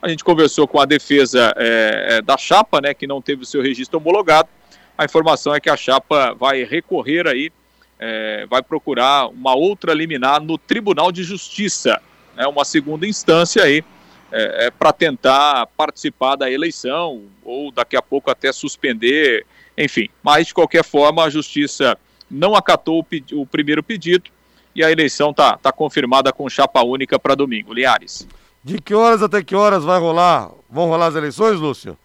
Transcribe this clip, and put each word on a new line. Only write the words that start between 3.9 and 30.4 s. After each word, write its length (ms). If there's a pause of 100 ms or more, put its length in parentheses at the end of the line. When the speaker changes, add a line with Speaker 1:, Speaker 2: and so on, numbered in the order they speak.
Speaker 1:
homologado. 520 (480)
A 80
informação 480
é 60
que 100
a 80
chapa 560
vai 300
recorrer 640
aí, 240 (500)
é, 460
vai 160
procurar 640
uma 300
outra 360
liminar 480
no 160
Tribunal 540
de 140
Justiça, 760 (360)
né, 100
uma 180
segunda 440
instância 560
aí, 180 (480)
é, 360
é, 40
pra 220
tentar 760
participar 680
da 120
eleição, 760 (180)
ou 300
daqui 240
a 60
pouco 280
até 220
suspender, 920 (320)
enfim. 320 (140)
Mas, 260
de 60
qualquer 300
forma, 400
a 60
Justiça 680 (320)
não 240
acatou 440
o 40
pedi-, 320
o 120
primeiro 360
pedido 480 (460)
e 80
a 80
eleição 400
tá, 240
tá 160
confirmada 580
com 180
chapa 340
única 360
pra 160
domingo. 380
Linhares. 560 (340)
Speaker 2:
De 180
que 140
horas 280
até 200
que 140
horas 260
vai 160
rolar, 520 (200)